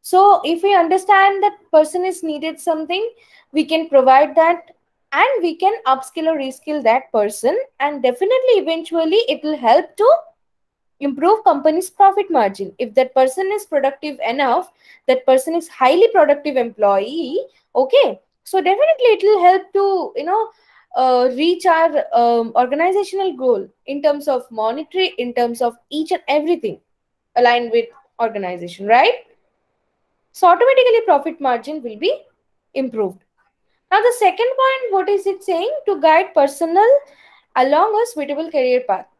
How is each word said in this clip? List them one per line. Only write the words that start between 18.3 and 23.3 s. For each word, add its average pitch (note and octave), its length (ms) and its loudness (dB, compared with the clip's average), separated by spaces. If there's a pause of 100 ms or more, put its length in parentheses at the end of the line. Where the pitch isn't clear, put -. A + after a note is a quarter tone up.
so F#4+ 160 -2
definitely B4 560 2
it F#4 80 -6
will G4+ 180 2
help F#4 320 2
to, G4 420 -2
you C#4+ 80 -6
know, A4 260 -4 (460)
uh, B3+ 380 2
reach E4+ 320 -2
our, D#4+ 480 2
um, A#3 420 0
organizational F4+ 800 -2